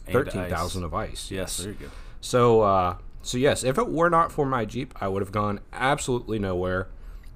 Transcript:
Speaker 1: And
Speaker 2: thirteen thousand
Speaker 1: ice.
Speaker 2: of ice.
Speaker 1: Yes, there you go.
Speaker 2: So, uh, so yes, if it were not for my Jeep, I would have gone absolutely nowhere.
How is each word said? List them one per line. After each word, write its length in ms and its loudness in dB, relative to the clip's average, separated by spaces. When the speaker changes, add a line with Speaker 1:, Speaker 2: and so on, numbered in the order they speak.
Speaker 1:
And 80 -10
Speaker 2:
thirteen 360 0
thousand 340 -2
Speaker 1:
ice. 40 -4
Speaker 2:
of 60 -6
ice. 380 -6
Speaker 1:
Yes, 280 -4
there 120 -6
you 80 -12
go. 60 -12
Speaker 2:
So, 420 6
uh, 360 4
so 160 -4
yes, 260 4
if 140 0
it 100 2
were 220 4
not 220 4
for 160 0
my 180 0
Jeep, 340 -6
I 80 -2
would 140 0
have 100 -4
gone 280 0
absolutely 680 0
nowhere. 480 0